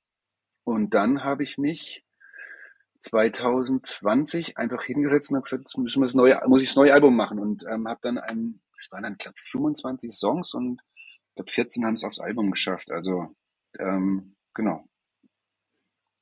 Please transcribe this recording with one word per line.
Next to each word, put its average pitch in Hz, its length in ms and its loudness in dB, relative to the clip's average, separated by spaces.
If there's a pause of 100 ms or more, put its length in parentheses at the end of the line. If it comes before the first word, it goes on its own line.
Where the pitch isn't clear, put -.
(640)
Und 107 300 -2
dann 120 300 2
hab 139 180 -2
ich - 160 -8
mich - 480 -6 (920)
zweitausendzwanzig 123 1600 0
einfach 117 260 -6
hingesetzt 143 460 0
und 139 80 0
hab 131 60 -2
gesagt, 131 200 -8
"Jetzt - 140 -14
müssen 127 220 -2
wir 135 60 4
das 123 100 -4
neue, 131 320 8
muss 131 140 8
ich 127 80 -2
das - 80 0
neue 139 160 8
Album 143 220 8
machen." 107 240 -2
Und, 104 300 -6
ähm, 110 180 -6
hab 113 140 -10
dann 120 160 -6
ein, 113 440 -8 (160)
es - 140 -20
waren 95 120 -12
dann, 107 140 -10
glaub - 200 -16
ich, - 120 -20
fünfundzwanzig 131 640 -4
Songs 139 400 -2
und 123 280 -6 (480)
ich - 60 -20
glaub, - 140 -12
vierzehn - 360 -4
haben's 110 200 -2
aufs - 140 -10
Album 101 320 -2
geschafft. - 400 -4
Also, 87 440 -4 (440)
ähm, 95 560 -2 (180)
genau. 95 320 -4 (1400)